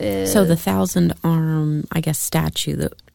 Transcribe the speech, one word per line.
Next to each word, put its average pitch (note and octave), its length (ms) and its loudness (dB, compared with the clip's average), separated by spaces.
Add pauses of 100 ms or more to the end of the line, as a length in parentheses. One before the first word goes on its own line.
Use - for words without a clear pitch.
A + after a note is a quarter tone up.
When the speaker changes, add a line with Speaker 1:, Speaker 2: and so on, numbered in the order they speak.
Speaker 1:
is - 320 -2
Speaker 2:
So G3+ 120 6
the E3 120 4
thousand F#3 680 0
arm, D#3 680 0
I E3 80 -2
guess, D#3 180 -2
statue D#3 580 -2
that - 160 -4 (220)